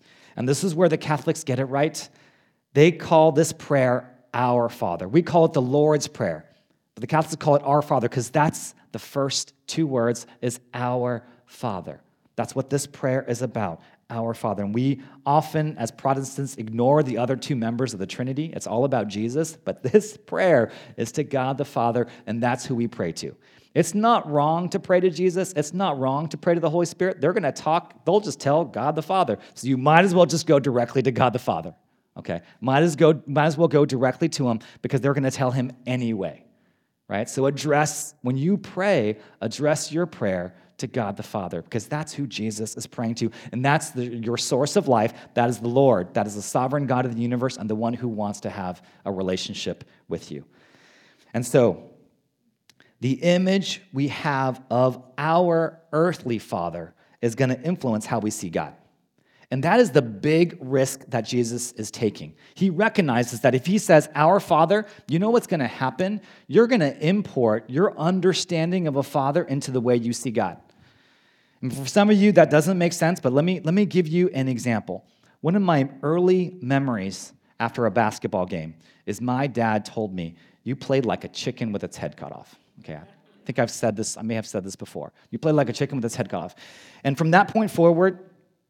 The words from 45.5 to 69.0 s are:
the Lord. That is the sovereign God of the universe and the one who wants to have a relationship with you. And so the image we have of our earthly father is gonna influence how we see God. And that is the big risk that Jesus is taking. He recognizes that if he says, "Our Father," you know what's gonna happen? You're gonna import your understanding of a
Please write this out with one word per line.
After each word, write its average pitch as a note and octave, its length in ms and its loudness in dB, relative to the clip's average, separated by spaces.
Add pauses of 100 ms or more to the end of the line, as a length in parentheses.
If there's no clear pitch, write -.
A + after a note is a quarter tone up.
the A#2 80 -4
Lord. A#2+ 440 4
That G#2 140 0
is G#2 80 -8
the G#2 80 -8
sovereign C3 440 -2
God B2+ 200 0
of A#2+ 80 -6
the A#2 80 -4
universe A#2+ 340 -2
and G#2+ 140 -6
the G#2+ 40 -2
one A2+ 200 -2
who B2 140 -6
wants G#2 320 -6
to G#2 100 -8
have F#2 320 -8 (240)
a G2+ 60 -4
relationship F#2 720 -6 (240)
with - 220 -10
you. C#2+ 140 -12 (880)
And B2 140 -4
so A#2 380 4 (1160)
the B2+ 140 0
image F3+ 680 0 (100)
we C#3 160 -2
have C3+ 640 -2
of B2+ 320 2 (160)
our E3 640 2 (120)
earthly D3+ 460 0
father E2+ 560 -6 (260)
is A#2 140 0
gonna B2+ 300 0
influence A2+ 420 -2
how A#2 140 -2
we G#2+ 100 -2
see G2 180 -8
God. D#2+ 260 -6 (760)
And C3 140 -2
that G3+ 160 4
is G#3+ 100 4
the C#3+ 120 6
big D#3 580 0
risk C3 480 0
that A#2 140 -2
Jesus A#2+ 500 -4
is A2 180 -10
taking. G2 440 -4 (200)
He F#3+ 160 0
recognizes D3 680 0
that B2+ 160 4
if B2+ 100 -6
he G3 120 2
says, D#3 360 6
"Our E3 240 4
Father," F3+ 480 2 (220)
you E3 100 0
know G#3 120 0
what's A#3 180 2
gonna D3 180 0
happen? F#3 540 -4 (260)
You're A3 220 4
gonna D#3+ 320 2
import C#3 680 0
your D3+ 300 0
understanding F3 880 0
of C#3+ 80 0
a C#3 80 2